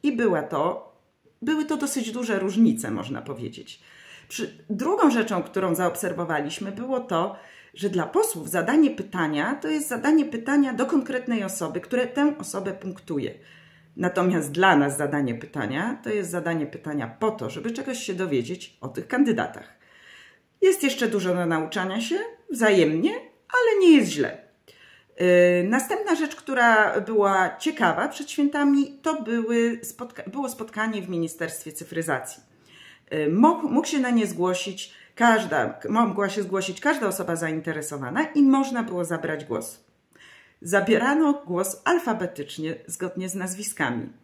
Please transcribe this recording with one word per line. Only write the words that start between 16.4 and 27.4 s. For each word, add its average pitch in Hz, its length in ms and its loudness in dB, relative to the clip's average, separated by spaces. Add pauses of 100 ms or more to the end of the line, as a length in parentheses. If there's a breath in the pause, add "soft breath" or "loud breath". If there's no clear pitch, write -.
pytania 147 420 -8 (120)
po 220 120 0
to, 135 180 -8
żeby 220 220 -8
czegoś 262 260 -8
się - 160 -8
dowiedzieć 170 680 -4
o 131 60 -10
tych - 200 -10
kandydatach. - 680 0 (880 loud breath)
Jest 381 220 4
jeszcze 247 240 0
dużo 185 260 0
do 175 120 0
nauczania 185 560 -2
się 330 140 -2 (360)
wzajemnie, 202 600 4 (380)
ale 440 320 4
nie 339 160 10
jest 190 140 4
źle. 147 260 -2 (840 soft breath)
Yy, 180 80 4 (420)
następna 339 460 0
rzecz, 302 200 -4
która 226 680 4
była 196 560 2